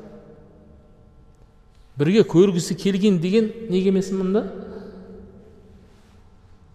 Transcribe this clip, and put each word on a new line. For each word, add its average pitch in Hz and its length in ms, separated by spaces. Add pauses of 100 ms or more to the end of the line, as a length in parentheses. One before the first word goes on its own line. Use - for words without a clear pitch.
(2000)
бірге 190 240
көргісі 175 560
келген 196 400
деген 208 300 (180)
неге 185 240
емесін 190 300
мұнда? 190 240 (2250)